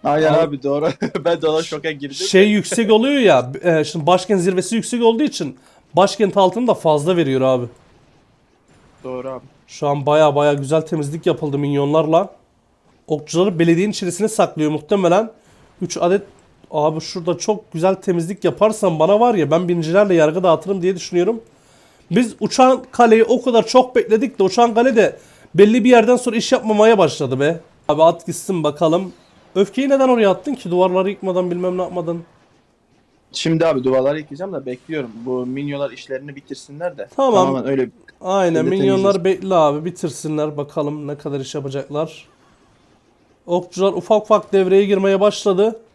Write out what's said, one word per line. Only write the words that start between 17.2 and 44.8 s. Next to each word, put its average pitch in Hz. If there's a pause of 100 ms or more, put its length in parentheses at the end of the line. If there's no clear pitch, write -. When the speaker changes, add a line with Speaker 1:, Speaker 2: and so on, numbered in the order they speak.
Speaker 2:
çok -
güzel 180
temizlik 180
yaparsam 196
bana 185
var 240
ya 151
ben 170
binicilerle 175
yargı 160
dağıtırım 180
diye 185
düşünüyorum. 180 (680)
Biz 214
uçan 254
kaleyi 226
o 247
kadar 226
çok 254
bekledik 220
de 196
uçan 233
kale 240
de 202 (360)
belli 208
bir 247
yerden 240
sonra 247
iş -
yapmamaya 220
başladı 143
be. 156 (280)
Abi 151
at 170
gitsin 175
bakalım. 165 (420)
Öfkeyi 254
neden 269
oraya 233
attın 220
ki? -
Duvarları 185
yıkmadan, 185
bilmem 180
ne 185
yapmadan. 170 (1120)
Speaker 1:
Şimdi 165
abi 143
duvarları 131
yıkayacağım 156
da 139
bekliyorum. 127 (140)
Bu 127
minyonlar 139
işlerini 135
bitirsinler 147
de. 101
Speaker 2:
Tamam. 233
Speaker 1:
Tamamen 135
öyle 131 (320)
Speaker 2:
Aynen, 175
Speaker 1:
öyle 175
Speaker 2:
minyonlar 196
Speaker 1:
temizleyeceğiz. 185
Speaker 2:
belli 190
abi. 151
Bitirsinler. 151
Bakalım 147
ne 143
kadar 143
iş 131
yapacaklar. 143 (1160)
Okçular 180
ufak 190
ufak 208
devreye 196